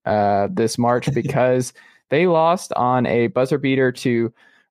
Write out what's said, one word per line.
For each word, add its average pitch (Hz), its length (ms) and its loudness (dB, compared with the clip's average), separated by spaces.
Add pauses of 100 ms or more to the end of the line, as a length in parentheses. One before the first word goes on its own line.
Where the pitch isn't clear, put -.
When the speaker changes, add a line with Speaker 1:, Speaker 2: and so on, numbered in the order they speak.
Speaker 1:
uh, 101 460 0
this 110 280 -2
March 120 320 0
Speaker 2:
<laughs> 139 40 -2
Speaker 1:
because 127 580 0 (380)
they 160 160 2
lost 170 480 0
on 123 320 0
a 117 220 0
buzzer 127 300 0
beater 135 340 0
to 117 400 -2 (380)